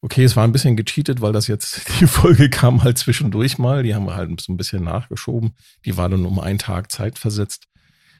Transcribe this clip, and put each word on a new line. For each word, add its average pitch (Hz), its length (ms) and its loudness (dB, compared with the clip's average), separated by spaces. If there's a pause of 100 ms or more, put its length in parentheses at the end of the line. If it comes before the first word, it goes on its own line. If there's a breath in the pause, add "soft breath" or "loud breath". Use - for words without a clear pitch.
okay, 127 240 2
es 120 120 4
war 110 80 4
ein 117 80 4
bisschen 131 240 2
gecheatet, 123 440 -4
weil 107 140 0
das 107 140 -2
jetzt, - 380 -6
<laughs> - 140 -2
die 180 60 8
Folge 143 420 6
kam 123 340 4
halt 120 140 2
zwischendurch 120 640 -2
mal. 131 240 0
Die 110 120 0
haben 101 120 -4
wir 92 100 -6
halt 85 240 -8
so - 120 -8
ein 92 40 -4
bisschen 90 280 -6
nachgeschoben. 113 680 -6 (300 soft breath)
Die 92 140 -4
war 90 100 0
dann 92 160 0
um 95 160 -4
einen 98 180 -4
Tag 92 320 -6
Zeit 107 280 -8
versetzt, 104 480 -6 (540 soft breath)